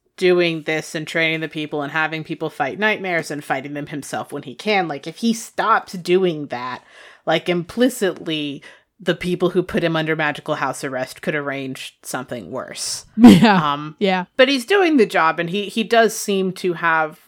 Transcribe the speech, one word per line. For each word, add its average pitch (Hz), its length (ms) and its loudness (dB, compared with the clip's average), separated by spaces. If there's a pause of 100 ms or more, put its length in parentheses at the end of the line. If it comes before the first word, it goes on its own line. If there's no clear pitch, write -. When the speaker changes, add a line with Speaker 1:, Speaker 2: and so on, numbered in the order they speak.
(180)
Speaker 1:
doing 175 460 2
this 156 320 -4
and 156 120 -6
training 160 320 0
the 156 80 -6
people 151 340 -6
and 139 100 -6
having 156 320 -2
people 156 260 -6
fight 135 300 -4
nightmares 190 520 -2
and 147 120 -8
fighting 143 300 -4
them 147 140 -8
himself 131 460 -8
when 143 100 -8
he 123 120 -14
can, 196 320 0
like, 143 200 -8
if 160 100 -12
he 226 160 2
stops 208 600 0
doing 175 540 2
that, 123 360 -8 (420)
like, 165 220 0
implicitly, 170 1160 -2 (360)
the 175 160 -2
people 175 360 0
who 180 120 2
put 180 200 -2
him 165 120 0
under 156 200 0
magical 151 400 -2
house 135 280 -4
arrest 131 380 -6
could 165 140 -4
arrange 135 680 -8
something 120 480 -10
worse. - 600 -8
Speaker 2:
<laughs> - 60 -8
Yeah. 190 560 8
Speaker 1:
Um, 151 260 -8
Speaker 2:
Yeah. 185 260 0 (100)
Speaker 1:
but 262 140 6
he's 254 160 0
doing 359 320 4
the 208 80 6
job, 160 340 2
and 170 100 -2
he, 202 200 -4
he 226 140 -2
does 226 340 4
seem 190 360 -2
to 180 200 -2
have, 160 540 0